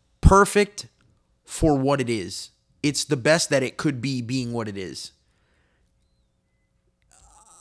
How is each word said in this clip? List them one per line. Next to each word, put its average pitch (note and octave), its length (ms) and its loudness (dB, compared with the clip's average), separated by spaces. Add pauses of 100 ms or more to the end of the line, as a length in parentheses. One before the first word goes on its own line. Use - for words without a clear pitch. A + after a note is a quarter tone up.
(200)
perfect G3+ 680 4 (580)
for D#3 320 0
what C3+ 240 0
it A#2+ 80 -4
is. G2+ 400 -8 (340)
It's D3 220 0
the D3 120 -2
best D3+ 320 0
that C3+ 140 0
it - 140 -8
could C3+ 240 -2
be C3 200 -4
being A#2+ 320 -6
what A2+ 140 -6
it G2 100 -10
is. F2 340 -12 (2500)